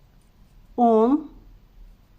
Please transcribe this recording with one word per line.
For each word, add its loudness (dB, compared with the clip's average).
on, 0